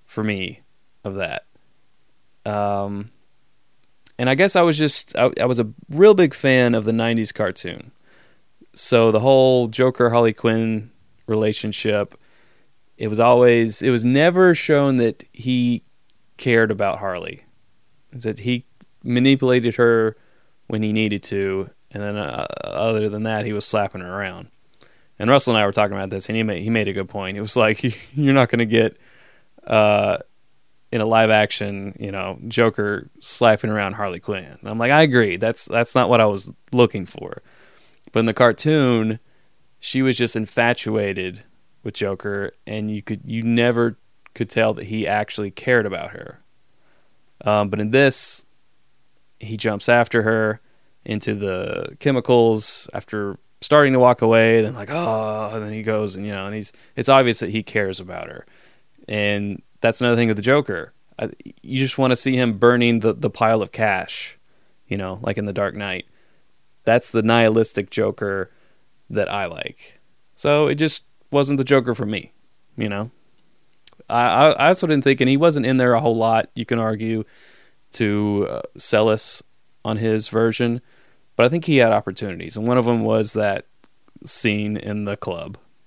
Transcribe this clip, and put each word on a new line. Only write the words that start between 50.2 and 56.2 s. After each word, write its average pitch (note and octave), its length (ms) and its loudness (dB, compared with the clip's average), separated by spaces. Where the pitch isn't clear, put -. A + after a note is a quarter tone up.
her A2 400 0
into G#2+ 320 -6
the F#2+ 640 -8
chemicals A#2+ 920 2
after G2+ 440 -8
starting D3 320 4
to C3 80 4
walk B2 220 6
away, A2+ 400 6
then G#2+ 140 -2
like, G#2+ 160 -14
"Oh," A2 640 -4
and A2 120 -8
then G#2+ 80 -10
he A2 80 -8
goes G#2+ 340 -2
and, G2 100 -8